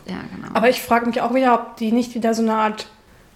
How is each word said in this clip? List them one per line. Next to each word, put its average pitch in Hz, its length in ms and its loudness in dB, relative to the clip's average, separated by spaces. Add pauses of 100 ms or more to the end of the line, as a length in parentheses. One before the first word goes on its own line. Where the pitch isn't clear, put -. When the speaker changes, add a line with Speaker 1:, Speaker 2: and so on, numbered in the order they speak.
Speaker 1:
Ja, 185 100 -10 (180)
genau. - 200 -12
Speaker 2:
Aber 226 160 4
ich 254 120 0
frag 233 240 2
mich 240 160 -2
auch 240 120 -2
wieder, 254 200 4
ob 233 240 -4
die 220 120 -2
nicht 240 240 0
wieder 226 200 0
so 226 80 0
eine 220 120 2
Art 214 320 -2 (500)